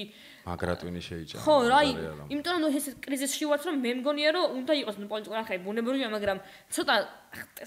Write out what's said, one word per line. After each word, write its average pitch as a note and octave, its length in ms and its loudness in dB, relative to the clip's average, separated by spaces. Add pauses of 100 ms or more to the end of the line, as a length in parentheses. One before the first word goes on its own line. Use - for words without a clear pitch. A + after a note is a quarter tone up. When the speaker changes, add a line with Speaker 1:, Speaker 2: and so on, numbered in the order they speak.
(420)
Speaker 1:
მაგრატვინი F2 580 -2
შეიჭამა, D#2+ 400 -10
Speaker 2:
ხო, D4+ 180 6
რა, B3 220 6
Speaker 1:
მაგარი D4 100 4
Speaker 2:
აი, - 0 - (120)
Speaker 1:
არა. D#3 240 -8
Speaker 2:
იმიტომ D4 260 -4
რომ, F4 80 2
ნუ, D#4 80 2
ეს C#4 180 0 (100)
კრიზისში C#4 500 -4
ვართ, D4 180 2
რომ E4+ 140 -2
მე A#3+ 160 0
მგონია, D4 360 2
რომ F4 220 4
უნდა C4 220 -2
იყოს, G#3+ 240 0
ნუ, G3+ 100 -8
პოლიტიკური G#3+ 320 -4
არხები G3+ 220 -4
ბუნებრივია, A#3 480 -2
მაგრამ G3+ 280 0 (280)
ცოტა C#4 280 2 (720)